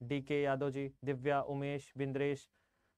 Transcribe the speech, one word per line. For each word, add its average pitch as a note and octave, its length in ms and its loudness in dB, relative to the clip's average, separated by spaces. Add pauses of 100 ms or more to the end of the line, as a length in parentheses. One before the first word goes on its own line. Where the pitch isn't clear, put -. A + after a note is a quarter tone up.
डीके C#3+ 380 0
यादव C#3 280 2
जी, C3+ 220 -4 (140)
दिव्या, C#3 360 2
उमेश, C#3 560 -4
बिंद्रेश C#3 520 0 (480)